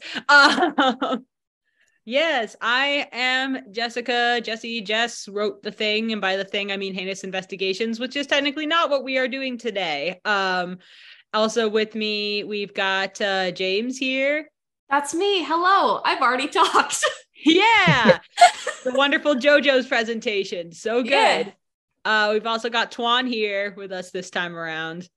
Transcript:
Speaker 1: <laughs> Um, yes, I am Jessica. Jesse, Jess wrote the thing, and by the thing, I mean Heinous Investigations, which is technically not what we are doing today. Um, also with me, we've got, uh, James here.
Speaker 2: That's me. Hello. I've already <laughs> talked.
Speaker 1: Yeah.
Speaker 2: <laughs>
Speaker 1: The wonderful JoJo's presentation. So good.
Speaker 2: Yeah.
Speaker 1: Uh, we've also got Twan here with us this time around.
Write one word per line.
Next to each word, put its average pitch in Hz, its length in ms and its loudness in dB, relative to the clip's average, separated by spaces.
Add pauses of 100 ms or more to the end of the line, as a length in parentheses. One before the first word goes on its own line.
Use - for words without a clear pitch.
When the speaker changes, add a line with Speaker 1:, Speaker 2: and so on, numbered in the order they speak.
(140)
Speaker 1:
<laughs> - 140 -6
Um, 277 960 4 (800)
yes, 262 560 -2
I 269 520 0
am 254 600 -4
Jessica. 240 720 -2
Jesse, 226 380 -8
Jess 226 440 -4
wrote 202 360 -6
the 208 100 -8
thing, 214 400 -2
and 214 80 -6
by 190 160 0
the 196 80 -4
thing, 202 260 -6
I 196 60 -4
mean 196 160 -6
Heinous 190 320 -8
Investigations, 190 720 -4
which 254 160 -6
is 285 120 -2
technically 285 400 -2
not 320 240 0
what 269 120 0
we 262 140 -6
are 262 100 0
doing 262 300 -6
today. 185 680 -4
Um, 185 540 -2 (520)
also 220 380 0
with 214 240 0
me, 208 500 -4
we've 202 300 -6
got, 196 480 -2
uh, 190 300 0
James 196 440 -2
here. 269 540 -2 (400)
Speaker 2:
That's 285 240 0
me. 392 300 0
Hello. 339 600 2
I've 330 160 0
already 262 280 0
<laughs> - 0 -
talked. - 540 2 (400)
Speaker 1:
Yeah. 330 840 6
Speaker 2:
<laughs> - 40 -20 (540)
Speaker 1:
The 254 120 -4
wonderful 285 400 2
JoJo's 269 520 4
presentation. 214 880 -4
So 233 300 -2
good. 226 80 -4
Speaker 2:
Yeah. 277 400 4 (560)
Speaker 1:
Uh, 214 260 2
we've 214 140 -2
also 226 240 -4
got 226 200 -2
Twan 247 360 0
here 208 500 -2
with 196 160 -12
us 185 180 -10
this 180 200 -8
time 175 260 -6
around. 165 500 -8 (100)